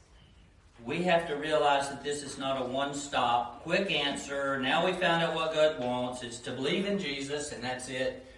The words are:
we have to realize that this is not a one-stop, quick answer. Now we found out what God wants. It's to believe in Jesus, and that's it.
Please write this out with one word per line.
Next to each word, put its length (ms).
we 200
have 240
to 80
realize 520
that 160
this 200
is 140
not 240
a 40
one-stop, 1000
quick 260
answer. 720
Now 260
we 60
found 320
out 100
what 200
God 260
wants. 440
It's 160
to 120
believe 360
in 120
Jesus, 540
and 100
that's 240
it. 380